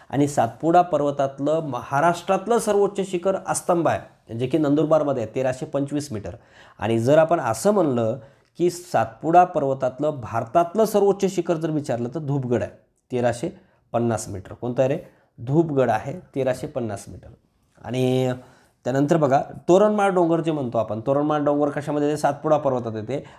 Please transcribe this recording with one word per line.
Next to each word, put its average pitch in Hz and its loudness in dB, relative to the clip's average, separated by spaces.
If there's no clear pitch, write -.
आणि 143 2
सातपुडा 143 2
पर्वतातलं 143 -2
महाराष्ट्रातलं 165 0
सर्वोच्च 202 0
शिखर 190 0
अस्तंभ 165 0
आहे, - -4
जे 123 -2
की 151 0
नंदुरबारमध्ये 147 2
आहे, 107 -8
तेराशे 127 -2
पंचवीस 143 -4
मीटर. 95 -10
आणि 113 0
जर 131 4
आपण 160 4
असं 131 0
म्हणलं 131 0
की 175 2
सातपुडा 160 2
पर्वतातलं 139 -2
भारतातलं 139 0
सर्वोच्च 196 2
शिखर 175 -2
जर 160 -2
विचारलं 131 -4
तर 165 -8
धूपगड 131 -2
आहे, 87 -8
तेराशे 123 -2
पन्नास 117 0
मीटर. 101 -12
कोणतं 123 -2
आहे 131 2
रे? 170 -4
धूपगड 135 2
आहे, 110 -2
तेराशे 131 -2
पन्नास 110 -8
मीटर. - -18
आणि 127 0
त्यानंतर 143 2
बघा, 135 2
तोरणमाळ 196 4
डोंगर 165 2
जे 160 -2
म्हणतो 127 -4
आपण, 107 -2
तोरणमाळ 147 0
डोंगर 147 2
कशामध्ये 147 -2
येते? 151 -2
सातपुडा 147 2
पर्वतात 127 -2
येते. 110 -6